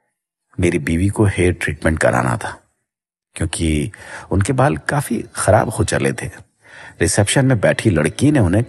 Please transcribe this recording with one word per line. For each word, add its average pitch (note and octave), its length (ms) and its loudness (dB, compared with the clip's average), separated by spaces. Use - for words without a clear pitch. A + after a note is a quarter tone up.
मेरी F2 200 2
बीवी E2 300 0
को G#2+ 160 2
हेयर F2+ 280 2
ट्रीटमेंट D#2 460 -2
कराना B1 380 2
था, - 240 -12
क्योंकि D#2 560 -2
उनके G2 220 0
बाल C3 240 2
काफी - 480 -4
खराब - 340 2
हो - 140 -2
चले C2+ 300 -2
थे। - 380 -14
रिसेप्शन G#2 440 2
में C3 140 2
बैठी D2+ 300 2
लड़की D#2+ 420 2
ने D3+ 80 4
उन्हें G#2 300 2